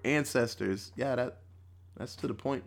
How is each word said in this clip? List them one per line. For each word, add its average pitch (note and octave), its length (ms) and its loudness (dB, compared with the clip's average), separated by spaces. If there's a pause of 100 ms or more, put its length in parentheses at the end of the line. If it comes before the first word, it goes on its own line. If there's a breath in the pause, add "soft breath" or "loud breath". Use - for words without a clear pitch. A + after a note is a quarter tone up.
ancestors." A#2 880 2
Yeah, B2+ 220 0
that, B2 220 0 (580)
that's - 200 -8
to - 100 -2
the B2 80 -2
point, C3+ 320 -2